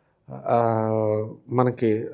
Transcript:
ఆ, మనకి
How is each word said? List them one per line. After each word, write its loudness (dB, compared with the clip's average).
ఆ, -2
మనకి 0